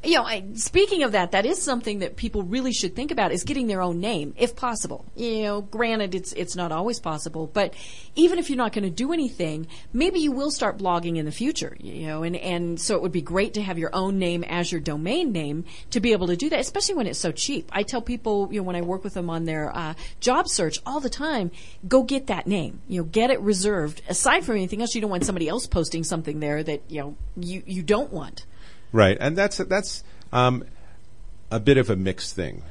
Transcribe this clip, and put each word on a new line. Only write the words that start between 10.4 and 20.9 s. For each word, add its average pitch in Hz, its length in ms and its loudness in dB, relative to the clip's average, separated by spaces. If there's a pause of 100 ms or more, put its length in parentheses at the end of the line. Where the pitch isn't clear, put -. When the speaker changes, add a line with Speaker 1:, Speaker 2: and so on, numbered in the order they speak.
Speaker 1:
start 233 260 0
blogging 175 400 2
in 156 80 0
the 151 60 -4
future, - 480 -2
you 156 280 -8
know, 156 160 -4
and, 170 120 -2
and 175 440 -2
so 208 160 0
it 160 60 2
would 175 100 0
be 175 100 0
great 185 340 0
to 214 60 -2
have 185 180 -2
your 160 140 -2
own 190 260 2
name 175 240 0
as 175 280 -2
your 165 100 -2
domain 175 500 0
name 160 340 -2 (260)
to 240 80 2
be 226 120 4
able 180 160 4
to 175 80 4
do 269 140 0
that, - 100 2
especially 392 360 0
when 233 120 2
it's 123 120 -4
so 170 120 0
cheap. - 400 -4
I 202 120 0
tell - 180 -2
people, 214 500 0
you 208 80 -2
know, 196 40 -2
when 180 120 -2
I 175 60 0
work 185 220 -2
with 196 120 -6
them 175 140 -2
on 165 160 -2
their, 156 300 -2
uh, 160 180 -4 (260)
job 277 280 4
search 160 380 0
all 277 140 -2